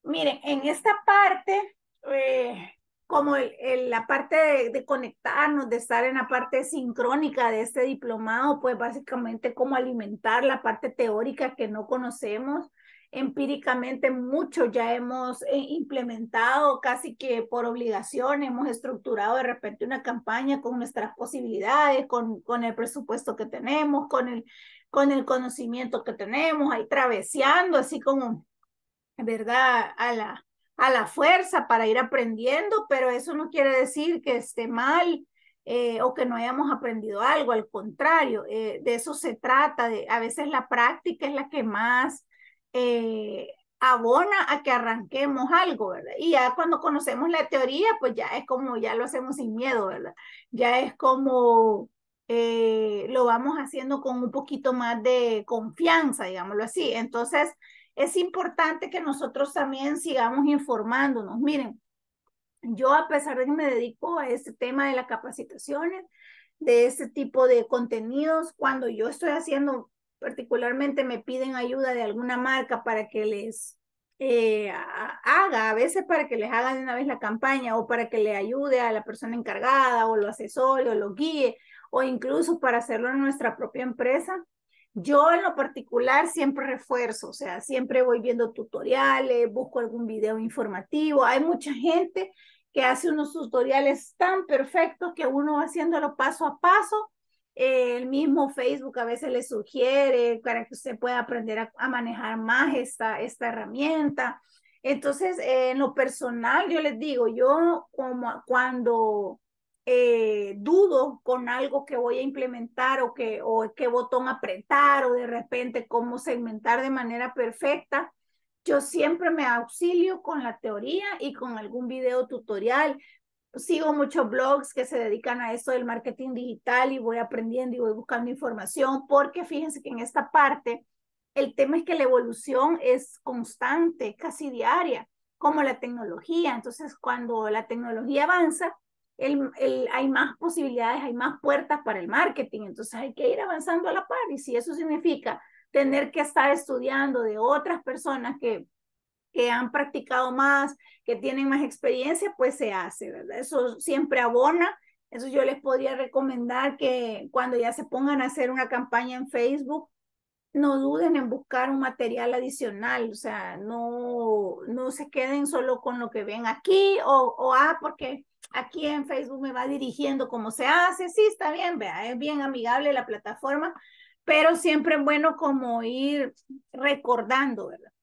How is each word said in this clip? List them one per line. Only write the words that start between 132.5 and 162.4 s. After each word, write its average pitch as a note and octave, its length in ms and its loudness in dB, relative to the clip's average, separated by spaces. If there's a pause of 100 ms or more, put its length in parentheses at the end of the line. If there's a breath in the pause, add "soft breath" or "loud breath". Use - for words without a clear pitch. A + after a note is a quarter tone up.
es B3+ 420 0
constante, B3+ 920 -2
casi D4 320 -10
diaria, B3+ 580 0 (300)
como D4+ 260 2
la B3+ 160 0
tecnología. A#3+ 760 -2
Entonces, A#3+ 420 -10
cuando A#3 540 -4
la A3 160 0
tecnología A#3+ 580 -2
avanza, E4+ 500 2 (440)
el, C#4 400 0
el, C4 340 0
hay C4+ 160 0
más - 300 0
posibilidades, C4+ 640 -2
hay B3 80 -6
más B3+ 300 -4
puertas C#4+ 420 2
para F#3+ 160 -2
el F3 80 -8
marketing. A3 540 0
Entonces, A3 320 -12
hay A#3+ 180 -10
que - 160 0
ir - 140 2
avanzando E4+ 480 -2
a - 20 -2
la F#4+ 140 -2
par. B4+ 120 -4 (120)
Y C#4 80 -6
si A#3+ 180 -4
eso D4 180 -2
significa D#4 680 -2 (280 loud breath)
tener C#4 420 2
que D#4+ 80 -2
estar C#4+ 320 4
estudiando C4+ 720 0
de G#3+ 140 -2
otras D4 460 0
personas C4 580 -6
que, A3+ 240 -2 (680)
que A#3+ 180 2
han A#3+ 220 -2
practicado C#4 580 -2
más, C#4 460 2 (280 soft breath)
que A#3 120 -2
tienen C4+ 320 -2
más C#4 160 2
experiencia, C#4 720 -2
pues C4 200 2
se A3 160 -2
hace, F#3 380 -8
¿verdad? - 300 -12
Eso B3 400 -2
siempre C#4+ 400 0
abona. D4+ 580 4 (320 soft breath)
Eso A#3+ 160 -12
yo C4+ 180 2
les C#4 160 0
podría C4 360 0
recomendar C4 800 -2
que A#3+ 560 -2
cuando B3 240 0
ya A#3 160 0
se D4+ 120 -8
pongan C#4 380 0
a C4 40 0
hacer C4+ 260 -2
una C4 160 -2
campaña B3+ 480 -2
en C4+ 120 -8
Facebook, C#4 640 -2 (600)
no C#4+ 260 4
duden D4+ 380 2
en B3+ 120 0
buscar C4 420 -2
un C4+ 100 0
material A#3+ 520 -2
adicional, B3 800 -4